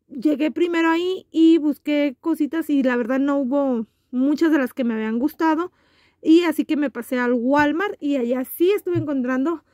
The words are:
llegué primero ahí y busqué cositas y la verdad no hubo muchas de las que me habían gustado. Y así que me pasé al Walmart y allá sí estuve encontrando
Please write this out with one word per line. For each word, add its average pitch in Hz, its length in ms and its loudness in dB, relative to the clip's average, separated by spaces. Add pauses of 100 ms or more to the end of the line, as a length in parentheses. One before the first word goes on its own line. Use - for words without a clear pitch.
(100)
llegué 294 400 0
primero 330 400 0
ahí 359 400 -2
y 330 300 6
busqué 294 600 -2
cositas 311 520 -2
y 277 100 2
la 247 160 2
verdad 247 220 -2
no 277 180 0
hubo 262 480 0 (240)
muchas 285 420 0
de 311 60 4
las 254 160 -2
que 269 100 -4
me 233 120 -2
habían 220 240 -2
gustado. 320 520 -2 (520)
Y 320 200 6
así 302 220 -2
que 311 120 -2
me 285 140 -2
pasé 247 260 -8
al 247 160 0
Walmart 294 640 0
y 285 180 -2
allá 254 280 -2
sí 349 260 0
estuve 359 240 -2
encontrando 277 680 -2 (100)